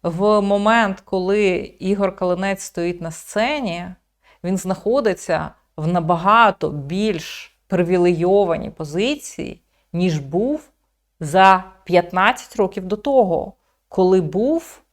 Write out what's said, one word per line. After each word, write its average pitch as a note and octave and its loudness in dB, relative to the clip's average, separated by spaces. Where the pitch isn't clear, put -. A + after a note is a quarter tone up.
в G3+ 2
момент, G3+ 0
коли F#3+ 0
Ігор G3 -2
Калинець F#3+ -4
стоїть F3 -6
на E3 -10
сцені, G#3+ -4
він F#3 -2
знаходиться F#3 -2
в D#3 -4
набагато F3 2
більш E3 -6
привілейованій F3 2
позиції, G3 -6
ніж E3+ 0
був G3+ -4
за F#3 4
п'ятнадцять F3+ 0
років F#3+ -2
до G3 -4
того, G#3 0
коли F#3 4
був A3+ -2